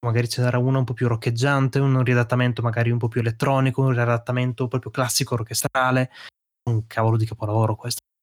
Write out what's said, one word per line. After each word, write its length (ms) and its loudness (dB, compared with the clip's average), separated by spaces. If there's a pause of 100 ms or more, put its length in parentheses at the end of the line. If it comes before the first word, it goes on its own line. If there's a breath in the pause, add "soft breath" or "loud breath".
Magari 240 0
ce 140 -4
n'era 160 2
una 200 2
un 60 2
po' 100 -6
più 120 -2
roccheggiante, 720 0
un 220 2
riadattamento 600 2
magari 280 0
un 80 0
po' 100 -2
più 120 -4
elettronico, 600 0
un 100 2
riadattamento 760 0
proprio 220 -4
classico 440 -2
orchestrale. 760 0 (600 loud breath)
Un 160 0
cavolo 300 2
di 100 0
capolavoro 500 -2
questo. 240 -8 (220)